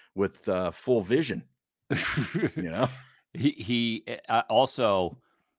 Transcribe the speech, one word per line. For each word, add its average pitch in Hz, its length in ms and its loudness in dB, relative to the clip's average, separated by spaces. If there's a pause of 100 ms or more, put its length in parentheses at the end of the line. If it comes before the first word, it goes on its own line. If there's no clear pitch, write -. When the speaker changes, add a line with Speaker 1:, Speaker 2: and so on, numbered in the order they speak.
(160)
Speaker 1:
with, 95 320 -2
uh, 92 240 0
full 120 300 0
vision, 117 420 0 (440)
Speaker 2:
<laughs> - 60 -2 (640)
Speaker 1:
you - 140 -6
know? 107 180 0 (440)
Speaker 2:
He, 143 180 2
he, 117 540 -2 (240)
uh, 113 200 2
also 110 720 2 (400)